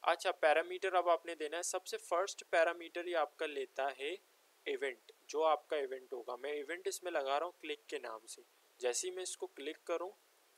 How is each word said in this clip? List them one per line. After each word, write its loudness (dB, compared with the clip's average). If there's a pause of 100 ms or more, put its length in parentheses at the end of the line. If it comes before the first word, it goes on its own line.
अच्छा, 2
parameter 4
अब 4
आपने 4
देना -4
है, -4
सबसे -4
first -2
parameter 2
ये -2
आपका 0
लेता -4
है -4 (540)
event, -4 (120)
जो -2
आपका 2
event -4
होगा। -6
मैं -6
event -6
इसमें -6
लगा 0
रहा 0
हूँ -8
click -8
के -6
नाम -10
से। -16 (360)
जैसे 0
ही -6
मैं -6
इसको -6
click -8
करूँ -2 (460)